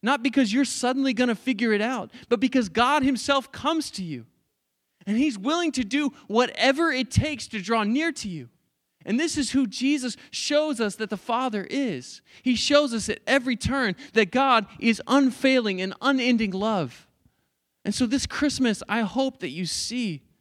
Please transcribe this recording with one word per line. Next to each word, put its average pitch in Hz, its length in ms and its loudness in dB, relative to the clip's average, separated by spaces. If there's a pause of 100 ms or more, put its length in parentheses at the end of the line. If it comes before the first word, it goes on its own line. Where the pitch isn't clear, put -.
Not 247 200 0
because 240 300 2
you're 262 140 2
suddenly 262 480 -2
gonna 240 200 2
figure 226 380 -2
it 208 80 2
out, 233 300 -4 (180)
but 233 120 2
because 254 280 2
God 254 340 2
himself 269 500 0
comes 311 400 -2
to 190 120 -8
you. 131 220 -8 (800)
And 208 100 0
he's 254 220 0
willing 311 340 0
to 262 100 -4
do 269 300 -2 (140)
whatever 262 680 2
it 254 180 -2
takes 294 380 0
to 208 140 -8
draw 220 220 0
near 285 280 0
to - 160 -10
you. 147 220 -10 (540)
And 214 140 0
this 330 180 -2
is 285 140 -2
who 269 160 2
Jesus 254 500 -2 (140)
shows 294 500 0
us 208 140 -2
that 220 160 -8
the 208 60 -4
Father 233 520 -4
is. 214 540 -6 (200)
He 254 120 2
shows 285 400 2
us 208 140 -2
at 208 180 -4
every 254 300 2
turn 240 400 0 (160)
that 214 180 2
God 247 360 4 (120)
is 226 300 2
unfailing 254 720 4
and 190 200 -4
unending 240 520 4
love. 190 560 -2 (760)
And 208 80 -2
so 254 140 0
this 247 200 0
Christmas, 254 640 0
I 220 120 0
hope 254 400 -2
that 170 80 -6
you 165 180 -4
see 208 560 -4 (180)